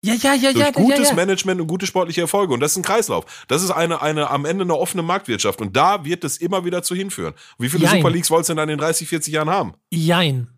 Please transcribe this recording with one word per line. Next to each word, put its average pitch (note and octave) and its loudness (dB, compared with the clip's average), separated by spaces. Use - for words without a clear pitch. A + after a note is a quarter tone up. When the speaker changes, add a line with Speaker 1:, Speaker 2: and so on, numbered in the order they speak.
Speaker 1:
Ja, A3 0
ja, C#4 2
ja, C4+ 4
Speaker 2:
Durch C4+ 4
Speaker 1:
ja, C#4+ 2
Speaker 2:
gutes C4 4
Speaker 1:
ja, C#4 4
ja. C4+ 2
Speaker 2:
Management F#3 0
und D#3+ -2
gute F#3 -4
sportliche F3 -2
Erfolge. E3+ 0
Und A#2 -4
das D3+ 0
ist - -2
ein F#3 -4
Kreislauf. E3+ -2
Das D3 0
ist F#3+ -4
eine, E3 0
eine, D3+ -2
am C#3 -2
Ende F#3 -2
eine E3+ 2
offene E3+ -2
Marktwirtschaft. A#2+ -2
Und G2+ -2
da F3+ 4
wird E3+ -6
es D3 -6
immer F3+ -2
wieder F3 -4
zu F3+ -6
hinführen. F3+ -8
Wie A#2+ -2
viele D#3+ 0
Speaker 1:
Jein. F#3 4
Speaker 2:
Super D#3+ 4
Leagues E3 0
wollt's E3 2
denn E3 -2
dann D#3 -2
in D3+ -4
dreißig, D#3+ -2
vierzig D#3 -4
Jahren D#3 0
haben? E3+ -2
Speaker 1:
Jein. D#3+ 0